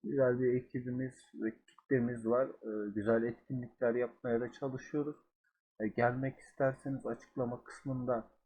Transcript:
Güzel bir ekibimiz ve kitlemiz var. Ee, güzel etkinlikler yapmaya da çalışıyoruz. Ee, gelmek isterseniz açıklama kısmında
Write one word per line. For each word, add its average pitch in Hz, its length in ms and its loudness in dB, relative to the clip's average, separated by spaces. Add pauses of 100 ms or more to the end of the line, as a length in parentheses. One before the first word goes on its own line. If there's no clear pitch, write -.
Güzel 127 360 4
bir 123 140 4
ekibimiz 127 800 -4
ve 110 180 -2 (140)
kitlemiz 120 600 0
var. 123 220 4
Ee, 107 460 -6
güzel 113 280 4
etkinlikler 120 720 -2
yapmaya 120 460 0
da 120 120 -4
çalışıyoruz. 143 640 -4 (640)
Ee, 110 80 0
gelmek 127 500 0
isterseniz 135 680 -4
açıklama 120 580 -6
kısmında 127 640 -4 (180)